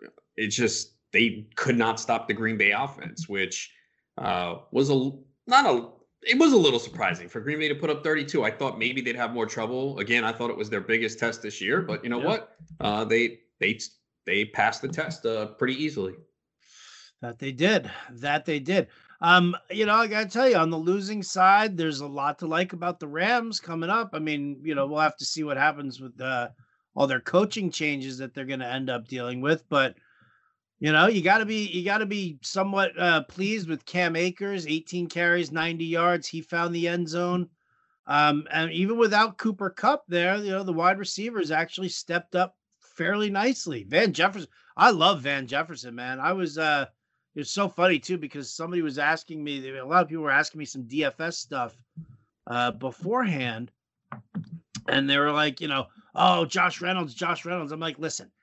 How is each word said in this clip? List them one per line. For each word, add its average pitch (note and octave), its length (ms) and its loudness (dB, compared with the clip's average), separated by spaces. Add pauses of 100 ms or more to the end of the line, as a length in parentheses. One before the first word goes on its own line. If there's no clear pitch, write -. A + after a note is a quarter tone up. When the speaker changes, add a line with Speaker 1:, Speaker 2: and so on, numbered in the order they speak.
(360)
Speaker 1:
it's G#2+ 200 -4
just - 380 -2 (180)
they G#2+ 420 2
could B2 240 0
not A2+ 220 2
stop A2+ 260 -2
the A2 80 -2
Green A2 220 -2
Bay G2+ 160 2
offense, C#3 560 -6
which, G2 420 -4 (460)
uh, F2+ 400 -2 (160)
was C#3 180 2
a, C3+ 200 2 (360)
not C4 200 6
a, A#2+ 220 2 (340)
it B3 140 2
was D4+ 160 8
a B3 40 10
little C#3 240 6
surprising F2 480 -4
for A#2 120 -8
Green D3+ 200 -4
Bay D#3 80 0
to C#3+ 80 -2
put D3+ 140 -2
up D3 120 -2
thirty-two. D3+ 400 0
I A2 80 2
thought - 260 -4
maybe B2 240 -2
they'd A#2+ 140 -2
have A#2+ 180 -4
more A2+ 140 -2
trouble. B2+ 540 -4
Again, A#2 240 2
I A2+ 80 0
thought A#2+ 180 -4
it - 60 -4
was G#2+ 120 -6
their G#2+ 120 -2
biggest A2 400 -2
test A#2 220 -2
this G#2 180 -10
year, C3 220 0
but - 200 -6
you A#2+ 80 -6
know A#2+ 100 -4
Speaker 2:
Yeah. C#3+ 60 -2
Speaker 1:
what? G#3+ 300 -4 (240)
Uh, G#2 240 -2
they, A2+ 360 0 (200)
they, G#2+ 180 0 (480)
they G2+ 200 0
passed A2 360 0
the C3+ 60 -4
test, D#3 380 -6
uh, G#2+ 200 -2
pretty C3 340 -2
easily. G#2 340 -4 (1080)
Speaker 2:
That A#2+ 160 -10
they C#3 140 -8
did. D#3+ 360 2 (220)
That C#3+ 340 -2
they D3+ 140 -2
did. E3 300 0 (320)
Um, F3 360 6 (160)
you G#3+ 140 0
know, G#3 80 4
I A#3 120 6
gotta G#3+ 220 -2
tell B3+ 200 4
you, A#3 60 8
on E3 160 4
the E3 60 -2
losing F#3+ 480 -2
side, G3 520 6
there's D#3 240 -2
a D3 60 -8
lot C#3+ 320 -4
to F3 80 -6
like F3 260 0
about F3 280 -4
the D3+ 80 -10
Rams A3 500 0
coming E3 320 -6
up. G#3+ 220 0
I D#3 80 -4
mean, C#3+ 420 -4
you D3+ 140 -4
know, C#3 100 2
we'll D3+ 140 -2
have D3+ 160 2
to - 80 -12
see D#3 180 -4
what D3 140 -2
happens C#3 440 0
with, C3 200 -14
uh, B2 300 -4 (440)
all C#3 140 2
their B2+ 120 0
coaching G3+ 480 2
changes C#3 500 -4
that C3+ 140 -10
they're C#3 120 -10
gonna C3 240 -8
end C3 200 -4
up A#2+ 200 -6
dealing B2 320 -6
with. D3 280 0
But, C3+ 280 2 (840)
you D3+ 140 0
know, D#3+ 160 8
you G#3+ 120 4
gotta G3 240 6
be, G#3+ 220 -2
you F3 180 -4
gotta G#3 220 0
be F#3+ 360 -4
somewhat, G3 540 0
uh, E3+ 280 4
pleased G3 440 -4
with D#3 160 -6
Cam F3 300 0
Akers, F3+ 540 -2
eighteen E3 400 -4
carries, E3+ 420 0
ninety E3 360 -2
yards. E3+ 420 2
He E3 120 -10
found E3+ 320 -2
the E3+ 140 -2
end E3+ 220 0
zone. F3 400 -2 (580)
Um, D3 460 4
and D#3+ 180 0
even G3 260 0
without G#3+ 400 4
Cooper G3+ 340 -2
Kupp C4+ 360 0
there, F3 300 2
you G3+ 160 -4
know, F#3+ 100 -2
the F#3 100 -4
wide F3+ 280 2
receivers G3+ 500 -4
actually E3 380 -2
stepped - 480 -4
up F#3 200 0 (220)
fairly G3+ 520 -2
nicely. G3 520 -2
Van D#3+ 300 4
Jefferson, F3+ 360 0 (280)
I A3+ 140 8
love F3 320 4
Van C#3 260 -2
Jefferson, C3 480 -6
man. B2+ 240 -8
I D#3+ 120 0
was, F3 240 -4
uh, D3 300 0 (480)
it D3 80 -8
was - 80 -8
so G3+ 180 0
funny F3 320 4
too, F3+ 180 -4
because C#3 340 -10
somebody E3+ 300 -4
was C#3+ 160 -2
asking D#3 460 0
me, C#3 320 -6
a C3 100 -10
lot F3 160 6
of D3+ 60 2
people D#3 160 -6
were C#3+ 60 0
asking D3 280 2
me D3 60 -8
some C3 240 -10
D D3 160 0
F C#3 160 -2
S E3 180 -6
stuff, A#2+ 380 -6 (720)
uh, A#2+ 240 0
beforehand, C3 960 -2 (1200)
and C#3 200 2
they C#3+ 100 4
were D3 120 2
like, D3 300 0
you D#3+ 80 -6
know, C3+ 180 -2 (300)
"Oh, F3 300 4
Josh F3+ 340 0
Reynolds, F3 340 -2
Josh E3+ 300 -4
Reynolds." E3 260 -6
I'm D#3+ 80 -10
like, D#3+ 200 -6
"Listen, D3+ 300 -6 (140)